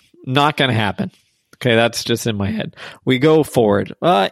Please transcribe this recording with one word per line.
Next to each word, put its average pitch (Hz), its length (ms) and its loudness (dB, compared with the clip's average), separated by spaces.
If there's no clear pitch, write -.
not 143 300 0
gonna 131 180 0
happen. 107 380 -2
Okay, 120 220 0
that's 117 260 0
just 117 240 -4
in 113 100 -4
my 98 140 -4
head. - 240 -8
We 127 140 2
go 156 260 4
forward. 101 580 0
Uh, 185 300 2